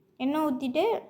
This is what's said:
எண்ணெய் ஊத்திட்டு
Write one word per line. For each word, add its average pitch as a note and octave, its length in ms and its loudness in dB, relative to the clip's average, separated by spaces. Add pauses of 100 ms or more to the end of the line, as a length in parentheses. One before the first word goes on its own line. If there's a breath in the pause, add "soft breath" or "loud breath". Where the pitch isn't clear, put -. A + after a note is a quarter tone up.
(160)
எண்ணெய் C#4+ 260 0
ஊத்திட்டு C#4 420 0 (260)